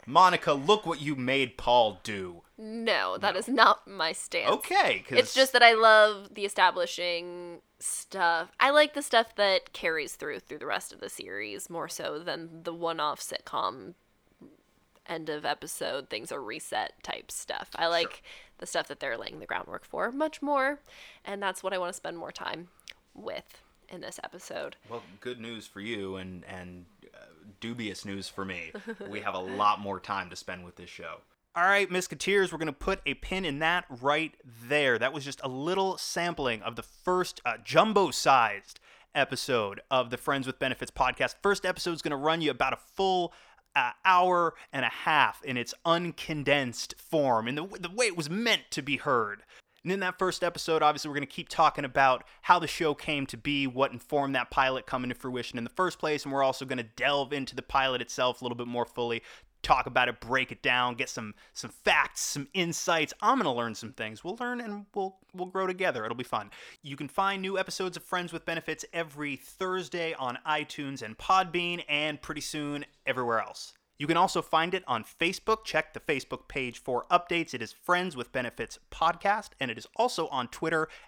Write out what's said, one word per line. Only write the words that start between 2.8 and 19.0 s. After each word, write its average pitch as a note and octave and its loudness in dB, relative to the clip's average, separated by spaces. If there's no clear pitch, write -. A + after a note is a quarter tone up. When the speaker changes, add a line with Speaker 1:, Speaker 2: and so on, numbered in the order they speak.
Speaker 2:
that G3 0
Speaker 1:
No. F#3 -4
Speaker 2:
is - -6
not A3+ 6
my E3 -4
stance. - -2
Speaker 1:
Okay, G#3 2
'cause - 0
Speaker 2:
It's A#3 4
just C4 6
that A#3+ 6
I A#3 12
love G#3+ 6
the G3+ -6
establishing F3 0
stuff. E3+ -2
I C4 6
like D4 6
the C#4+ -4
stuff A3+ 2
that G3 2
carries D#3+ -4
through, - -8
through - -14
the C3+ -12
rest - -4
of - -20
the - -8
series, G2+ -10
more E3 -8
so D3+ -6
than E3 -10
the E3+ -6
one-off E3 -4
sitcom - -4
end D#3+ -8
of D3+ -4
episode, C#3+ -4
things A2 -8
are - -6
reset - -6
type - -10
stuff. - -10
I E3+ 0
like E3+ 0
Speaker 1:
Sure. - -16
Speaker 2:
the F3 -12
stuff D#3+ -2
that C#3 -12
they're B2 -4